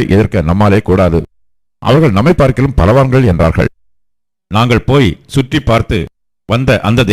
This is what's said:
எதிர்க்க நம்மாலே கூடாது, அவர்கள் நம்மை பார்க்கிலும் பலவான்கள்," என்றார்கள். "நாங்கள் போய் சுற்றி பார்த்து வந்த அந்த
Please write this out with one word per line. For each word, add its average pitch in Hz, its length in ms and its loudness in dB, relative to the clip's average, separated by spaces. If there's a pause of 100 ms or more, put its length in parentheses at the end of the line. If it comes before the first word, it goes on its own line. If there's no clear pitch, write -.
எதிர்க்க 98 400 0
நம்மாலே 98 320 2
கூடாது, 90 400 0 (600)
அவர்கள் 131 360 0
நம்மை 143 160 2
பார்க்கிலும் 135 460 0
பலவான்கள்," 127 520 2
என்றார்கள். 82 400 0 (800)
"நாங்கள் 120 380 0
போய் 127 220 2 (160)
சுற்றி 139 340 -4
பார்த்து 113 380 -2 (500)
வந்த 123 320 0
அந்த 113 320 0